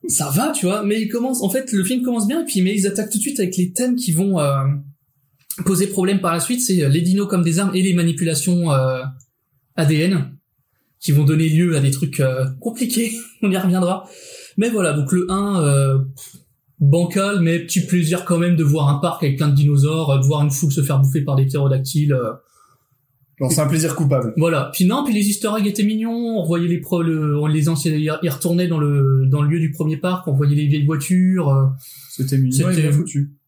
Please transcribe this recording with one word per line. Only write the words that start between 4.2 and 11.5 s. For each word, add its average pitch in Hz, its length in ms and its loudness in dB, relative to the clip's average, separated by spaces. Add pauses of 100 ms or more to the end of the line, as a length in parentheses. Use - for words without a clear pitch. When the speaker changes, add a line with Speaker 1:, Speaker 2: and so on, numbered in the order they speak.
Speaker 1:
euh, 139 240 0 (1000)
poser 190 220 0
problème 196 340 0
par 175 120 -2
la 170 60 -2
suite. 247 220 -2
C'est, 190 220 2
euh, 139 60 2
les 156 120 4
dinos 190 260 2
comme 185 160 0
des 165 160 2
armes 190 160 0
et 185 60 2
les 185 120 2
manipulations, 170 760 0
euh, 131 300 0 (760)
A 160 100 0
D 156 100 4
N, 151 360 0 (680)
qui - 120 -2
vont 147 140 4
donner 160 240 4
lieu 165 260 4